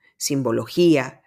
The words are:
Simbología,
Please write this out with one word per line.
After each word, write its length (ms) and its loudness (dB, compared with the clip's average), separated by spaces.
Simbología, 1120 0